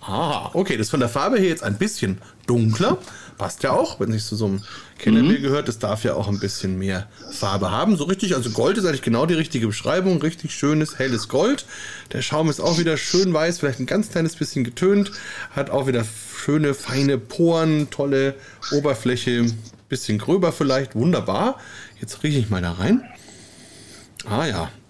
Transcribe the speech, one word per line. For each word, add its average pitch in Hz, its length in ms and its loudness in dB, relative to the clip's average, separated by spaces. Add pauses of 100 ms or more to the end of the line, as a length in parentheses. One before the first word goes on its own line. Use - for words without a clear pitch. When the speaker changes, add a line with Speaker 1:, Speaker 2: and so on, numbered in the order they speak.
Speaker 1:
Ah, 127 520 -4
okay, 170 240 0
das 107 100 -2
ist - 40 -6
von 151 80 0
der 120 100 2
Farbe 165 300 0
her 190 100 4
jetzt 160 140 -4
ein 107 160 -2
bisschen 107 400 -2 (260)
dunkler. 120 540 2 (400)
Passt - 240 -6
ja 131 80 2
auch, 220 280 0
wenn 107 120 0
sich 110 120 0
zu - 120 -6
so 110 100 0
einem 98 160 0 (380)
Kellerbier 120 400 6
Speaker 2:
Mhm. - 20 -4
Speaker 1:
gehört. 139 260 0
Das 117 120 -6
darf 107 240 -2
ja 104 100 2
auch 95 140 -2
ein 101 120 -2
bisschen 98 380 -4
mehr 95 300 -2 (240)
Farbe 98 400 -2
haben. 165 260 2
So 143 60 -2
richtig, 185 320 0
also 120 160 -2
Gold 143 260 2
ist 202 80 0
eigentlich 151 160 0
genau 117 240 2
die 170 80 2
richtige 147 320 0
Beschreibung. 165 560 0
Richtig 160 320 -4
schönes, 151 460 0
helles 120 280 0
Gold. 202 380 0 (480)
Der 123 80 -2
Schaum 156 280 0
ist 143 120 -2
auch 165 160 2
wieder 165 200 2
schön 180 360 2
weiß, 165 260 2
vielleicht 135 200 -2
ein 127 80 -4
ganz 208 240 0
kleines 165 240 0
bisschen - 280 -2
getönt. 196 480 2 (400)
Hat 139 200 -4
auch 131 160 0
wieder 120 180 2 (320)
schöne, 143 380 2
feine 139 420 2
Poren, 160 720 2
tolle 139 460 0 (360)
Oberfläche. 127 760 2 (420)
Bisschen 107 300 -2
gröber 170 320 2
vielleicht, 135 440 0
wunderbar. 135 640 0 (400)
Jetzt - 240 -12
rieche 147 160 2
ich 107 100 0
mal 95 120 0
da 87 120 -2
rein. 139 300 2 (1200)
Ah 117 200 0
ja. 87 240 -2 (200)